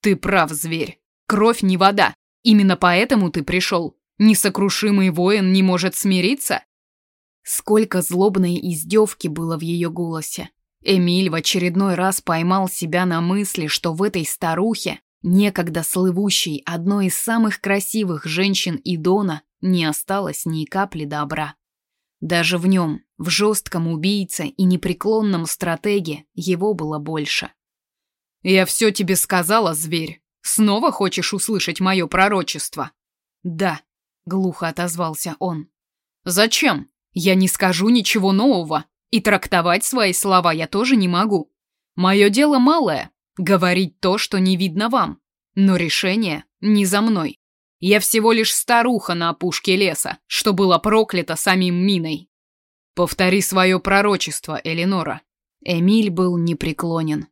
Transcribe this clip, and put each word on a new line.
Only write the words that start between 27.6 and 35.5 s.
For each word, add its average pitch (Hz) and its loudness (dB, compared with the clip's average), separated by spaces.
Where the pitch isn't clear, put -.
«Я 185 4
всё 214 0
тебе 190 0
сказала, 185 0
зверь. 160 -6
Снова 214 2
хочешь 185 -2
услышать 190 -4
моё 185 0
пророчество?» 190 -2
«Да», 170 -4
глухо 180 -2
отозвался 165 -6
он. 170 -6